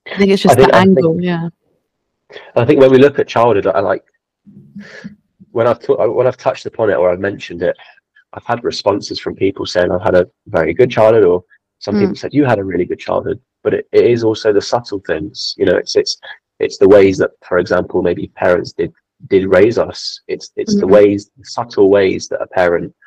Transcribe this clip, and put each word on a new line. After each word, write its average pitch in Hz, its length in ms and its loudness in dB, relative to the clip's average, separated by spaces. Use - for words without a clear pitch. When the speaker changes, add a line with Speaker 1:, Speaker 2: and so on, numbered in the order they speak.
Speaker 1:
I - 100 -12
think 196 160 2
it's 196 80 0
Speaker 2:
I 196 80 2
Speaker 1:
just 135 80 6
Speaker 2:
think, 131 140 4
Speaker 1:
the - 60 4
Speaker 2:
I 185 80 4
think 190 140 4
Speaker 1:
angle, 165 220 0
yeah. 170 300 -6
Speaker 2:
I 120 80 2
think 143 160 2
when 131 100 8
we 131 60 8
look 135 220 4
at - 100 -2
childhood, 113 380 0
I, 98 140 0
like, 98 240 -4
when 117 160 -2
I've 117 140 0
t-, - 120 -2
when 120 340 0
I've 123 120 -2
touched - 260 -6
upon - 240 -4
it 95 60 0
or 90 160 2
I've 90 100 -4
mentioned 85 420 -8
it, 85 140 -2
I've - 100 -18
had - 200 -4
responses - 560 -4
from 87 160 -8
people 95 300 -4
saying 90 260 0
I've 92 100 -4
had 92 140 0
a 90 120 2
very 82 260 -2
good 123 160 2
childhood, 110 340 4
or 90 200 0
some 101 180 -6
Speaker 1:
Mm. 107 40 0
Speaker 2:
people 98 160 -2
said, - 180 -12
"You 143 100 2
had 120 140 0
a 98 60 -6
really 90 200 -4
good - 140 -8
childhood." 92 420 -6
But 104 120 -2
it, - 180 -6
it 101 140 4
is 117 180 0
also 110 280 -2
the 101 80 0
subtle 120 460 -6
things, - 500 -8
you - 100 -2
know, 92 100 2
it's, - 200 -6
it's, - 220 -2
it's - 180 -6
the 98 100 4
ways 98 300 6
that, 95 120 -2
for 92 100 -2
example, 90 440 -2
maybe 90 340 -4
parents 90 360 0
did, 85 200 -6
did 95 180 2
raise 98 320 4
us. - 500 -8
It's, - 280 -12
it's 107 200 -4
the 202 100 0
Speaker 1:
Mm. - 40 -2
Speaker 2:
ways, 101 480 4
the - 80 -20
subtle 117 440 0
ways 98 380 0
that - 140 -8
a - 40 -8
parent 87 480 -2